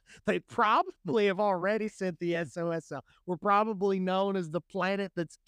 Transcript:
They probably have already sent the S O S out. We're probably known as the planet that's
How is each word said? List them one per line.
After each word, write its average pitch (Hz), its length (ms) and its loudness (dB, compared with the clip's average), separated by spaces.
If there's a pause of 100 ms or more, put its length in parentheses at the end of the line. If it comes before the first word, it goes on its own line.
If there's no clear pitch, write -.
(260)
They 180 120 0
probably 233 880 0
have 190 140 0
already 208 480 0
sent 185 300 -6
the 170 180 -2
S 165 200 -6
O 170 140 -2
S 165 220 -6
out. 135 120 -12 (220)
We're 180 100 -4
probably 202 600 2
known 190 380 0
as 170 140 -4
the 165 100 -2
planet 196 560 -4
that's 170 320 -6